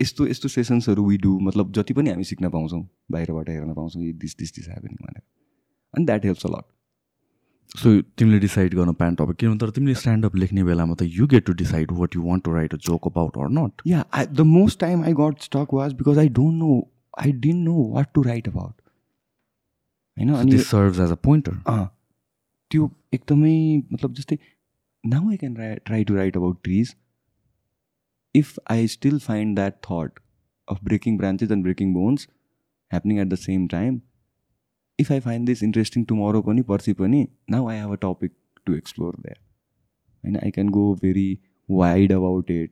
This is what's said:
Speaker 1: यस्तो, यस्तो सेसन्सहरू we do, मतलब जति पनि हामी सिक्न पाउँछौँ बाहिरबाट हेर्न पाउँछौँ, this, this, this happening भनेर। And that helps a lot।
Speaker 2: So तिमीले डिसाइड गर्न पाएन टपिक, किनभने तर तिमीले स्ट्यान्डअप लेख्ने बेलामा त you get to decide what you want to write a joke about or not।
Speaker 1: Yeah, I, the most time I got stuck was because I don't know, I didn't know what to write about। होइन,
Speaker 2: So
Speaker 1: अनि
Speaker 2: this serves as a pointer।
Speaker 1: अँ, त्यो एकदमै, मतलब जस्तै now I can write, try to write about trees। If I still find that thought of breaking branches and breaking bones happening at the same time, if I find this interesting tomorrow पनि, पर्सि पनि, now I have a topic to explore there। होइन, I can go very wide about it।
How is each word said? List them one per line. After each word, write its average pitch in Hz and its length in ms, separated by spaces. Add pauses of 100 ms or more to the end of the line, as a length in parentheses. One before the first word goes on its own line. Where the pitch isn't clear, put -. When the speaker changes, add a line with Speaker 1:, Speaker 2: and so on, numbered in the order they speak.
Speaker 1:
यस्तो, 139 240
यस्तो 127 220
सेसन्सहरू 110 640
we 98 100
do, 95 180
मतलब 98 320
जति 110 220
पनि 139 160
हामी 90 140
सिक्न - 240
पाउँछौँ 82 400 (220)
बाहिरबाट 80 380
हेर्न 78 260
पाउँछौँ, 80 280
this, 82 200
this, 80 140
this - 220
happening 85 280
भनेर। - 360 (760)
And 156 120
that 104 140
helps 95 220
a 87 80
lot। - 80 (1200)
Speaker 2:
So 107 200 (160)
तिमीले 107 200
डिसाइड 95 360
गर्न 87 180
पाएन 85 220
टपिक, 82 220
किनभने 110 220
तर 110 120
तिमीले 131 240
स्ट्यान्डअप 110 420
लेख्ने 92 280
बेलामा 85 300
त - 40
you 85 140
get 139 200
to 113 180
decide 80 360
what 78 40
you 87 260
want 87 240
to 85 80
write 80 260
a 73 60 (100)
joke - 0
about 82 460
or 85 220
not। 139 120 (160)
Speaker 1:
Yeah, 165 160 (120)
I, 143 120
the 156 300
most 202 240
time 170 240
I - 0
got 151 300
stuck 143 320
was 139 260
because 123 120
I 147 240
don't 117 80
know, 156 520 (320)
I - 60
didn't 147 380
know 160 280
what 135 120
to - 180
write 120 260
about। 90 240 (1500)
होइन, 107 120
Speaker 2:
So 147 60
Speaker 1:
अनि 131 160
Speaker 2:
this 131 220
serves 98 260
as 87 120
a - 160
pointer। 139 380
Speaker 1:
अँ, 104 320 (720)
त्यो 156 220 (220)
एकदमै, 156 680 (100)
मतलब 123 220
जस्तै 143 240 (680)
now 131 160
I 202 60
can 196 120
write, 113 460
try 110 180
to 101 60
write 95 220
about 90 360
trees। 101 180 (1500)
If 147 220 (140)
I 113 240
still 139 140
find 107 480
that - 0
thought 90 520 (640)
of 95 80
breaking 101 400
branches 95 220
and 110 60
breaking 95 460
bones 107 340 (680)
happening 101 300
at 95 60
the 92 180
same 92 200
time, 117 340 (1000)
if 143 40
I - 40
find 120 380
this 120 140
interesting 110 460
tomorrow 107 380
पनि, 113 160
पर्सि 101 300
पनि, 113 360 (240)
now 127 120
I - 0
have 107 260
a - 0
topic 95 380 (400)
to 78 120
explore - 360
there। - 220 (840)
होइन, 101 140
I 101 200
can 101 120
go 101 340
very 95 340 (320)
wide 92 400
about 92 400
it। 82 220